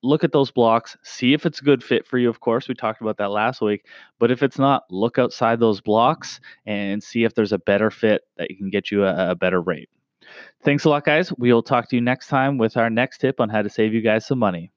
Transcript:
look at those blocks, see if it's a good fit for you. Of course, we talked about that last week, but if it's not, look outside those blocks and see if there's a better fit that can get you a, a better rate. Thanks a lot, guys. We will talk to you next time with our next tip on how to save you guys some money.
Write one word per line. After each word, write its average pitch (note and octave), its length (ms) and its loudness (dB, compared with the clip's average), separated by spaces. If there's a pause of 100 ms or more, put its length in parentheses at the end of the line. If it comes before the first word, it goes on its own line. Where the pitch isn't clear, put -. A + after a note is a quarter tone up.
look C#3+ 180 2
at D#3+ 80 0
those C#3 220 0
blocks, A2+ 500 2
see - 320 -2
if D3+ 100 -4
it's D#3+ 160 -4
a C3+ 40 -20
good C3+ 180 4
fit - 240 -2
for B2+ 120 -2
you. B2 100 2
Of A2+ 100 -4
course, A#2 300 -2
we B2+ 80 -6
talked A2 240 -6
about A2 160 -6
that G2+ 160 -4
last G#2+ 280 -2
week, G#2 240 -2 (360)
but A#2 100 4
if B2+ 140 0
it's C3 120 0
not, C#3 340 2
look G#2 280 -2
outside A#2 400 0
those A2 220 2
blocks A#2 580 0 (280)
and G2+ 360 -6
see A#2 220 -2
if A2 100 0
there's G#2+ 160 0
a G2+ 80 -2
better G2+ 320 2
fit G#2+ 320 0 (140)
that E2+ 200 -8
can F#2+ 140 -8
get G2 220 -4
you G2+ 120 2
a, F2+ 280 0
a - 20 0
better F2+ 260 0
rate. E2 300 -6 (720)
Thanks C#3+ 220 0
a D#3+ 40 4
lot, D3 160 2
guys. D#3 320 0
We B2 160 2
will A#2 120 4
talk A#2+ 240 0
to C3 80 -2
you A#2+ 40 0
next B2 280 -2
time C3+ 300 0
with A2+ 180 0
our A2+ 140 2
next A#2+ 280 -2
tip C3 220 -2
on A2+ 80 0
how G#2+ 120 -2
to G#2 80 -2
save A2 240 -2
you A2+ 80 0
guys A2 240 0
some C3+ 140 -4
money. F2+ 380 -2